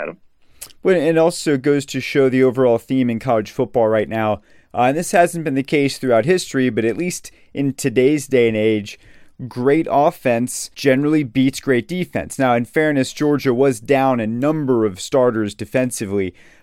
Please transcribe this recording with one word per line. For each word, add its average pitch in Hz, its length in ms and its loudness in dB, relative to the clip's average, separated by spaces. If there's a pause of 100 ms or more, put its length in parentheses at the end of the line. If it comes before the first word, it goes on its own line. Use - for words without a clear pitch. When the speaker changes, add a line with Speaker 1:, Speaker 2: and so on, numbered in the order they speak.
Speaker 1:
Adam. 78 160 -12 (640)
Speaker 2:
Well, 190 140 2
it 160 240 0
also 160 380 2
goes 143 300 0
to 135 120 -8
show 135 280 2
the 127 140 2
overall 123 380 2
theme 131 320 -2
in 113 80 -4
college 113 320 -2
football 120 360 0
right 107 220 0
now. 107 320 -2 (320)
Uh, 120 160 2
and 143 80 0
this 175 140 -6
hasn't 170 340 2
been 139 100 -4
the 135 80 0
case 139 340 0
throughout 117 280 2
history, 139 440 0
but 113 140 -2
at 110 140 0
least - 340 -8 (220)
in 139 200 -2
today's 131 540 0
day 120 220 4
and 110 80 -2
age, 107 420 0 (480)
great 139 420 0
offense 127 880 0
generally 147 480 2
beats 131 380 0
great 123 260 0
defense. 165 500 -6
Now, 127 180 2
in 120 100 0
fairness, 147 480 -2
Georgia 143 400 0
was 131 260 2
down 131 400 0
a 110 80 -2
number 131 580 0
of 92 140 -4
starters 113 560 0
defensively. 101 800 -4 (300)